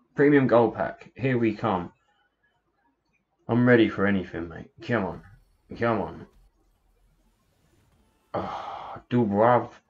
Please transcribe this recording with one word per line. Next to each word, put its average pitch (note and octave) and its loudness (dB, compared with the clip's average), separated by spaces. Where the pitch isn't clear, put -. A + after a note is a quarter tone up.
Premium C#3+ 4
gold A2+ 4
pack. - -8
Here B2 -2
we A2+ 0
come. G2 -4
I'm A#2+ 2
ready A2+ 6
for G2 -2
anything, F2+ -4
mate. E2 -16
Come A2+ -2
on. F2+ -8
Come A2+ -2
on. D#2+ -12
Ah, - -12
Dubrav-, A2+ 0